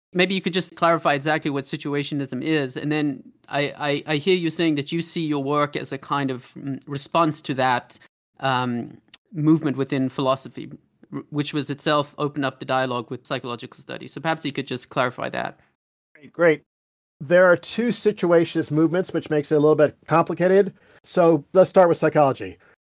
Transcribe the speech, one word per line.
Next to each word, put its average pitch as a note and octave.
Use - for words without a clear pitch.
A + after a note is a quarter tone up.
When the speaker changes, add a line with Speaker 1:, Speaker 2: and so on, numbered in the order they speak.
Speaker 1:
maybe F3+
you F#3+
could F3+
just F3
clarify E3
exactly D3+
what C#3
situationism C#3+
is. D3
And D3
then D3+
I, C#3+
I, D#3
I -
hear F#3
you E3+
saying E3
that C#3+
you E3
see E3
your D3
work D3
as C3
a C3+
kind C#3
of, B2+
mm, C3+
response D3
to D3
that, B2+
um, B2+
movement D#3
within C3+
philosophy, C3
r-, C#3
which D3
was C#3+
itself D3
open D3
up C3
the C3
dialogue B2+
with B2
psychological B2
study. C3
So -
perhaps D#3+
you D3
could C#3+
just B2+
clarify B2+
that. B2
Speaker 2:
Great, D3
great. D#3+
There F3+
are F3
two A3+
situationist E3+
movements, D#3+
which -
makes D3+
it -
a D3
little D3+
bit D3
complicated. F3+
So E3
let's F#3
start F3+
with E3
psychology. C3